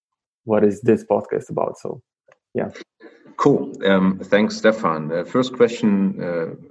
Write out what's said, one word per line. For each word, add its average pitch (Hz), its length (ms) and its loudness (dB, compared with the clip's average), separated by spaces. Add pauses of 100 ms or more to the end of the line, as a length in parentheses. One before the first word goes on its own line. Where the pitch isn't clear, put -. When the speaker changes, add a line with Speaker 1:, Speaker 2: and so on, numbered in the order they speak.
(460)
Speaker 1:
what 107 180 2
is 101 180 0
this 113 220 2
podcast - 460 -4
about. - 300 -4
So, - 220 -12 (520)
yeah. - 160 -4 (680)
Speaker 2:
Cool. - 360 0 (120)
Um, 95 340 2
thanks, 107 380 0
Stefan. 80 540 0
Uh, 85 120 -2
first 123 320 -2
question, 101 680 2
uh, 85 340 -4 (160)